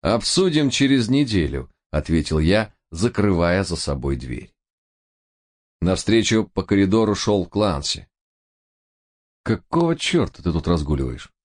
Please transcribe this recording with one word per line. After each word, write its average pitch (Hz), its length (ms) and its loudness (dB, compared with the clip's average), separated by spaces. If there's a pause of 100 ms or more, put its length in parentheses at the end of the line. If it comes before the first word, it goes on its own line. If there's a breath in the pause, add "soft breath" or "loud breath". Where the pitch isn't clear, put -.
"Обсудим 143 640 0
через 131 400 2
неделю", 95 640 0 (180)
ответил 78 480 0
я, 98 380 0 (160)
закрывая 92 720 0
за 87 120 -6
собой 69 420 -4
дверь. 62 360 -12 (1300)
Навстречу 104 640 2
по - 160 -6
коридору 101 540 2
шёл 98 320 0
Кланси. 95 600 -4 (1300)
"Какого 165 540 0
чёрта - 480 -2
ты 87 80 0
тут 78 160 -2
разгуливаешь?" 69 680 -2 (120)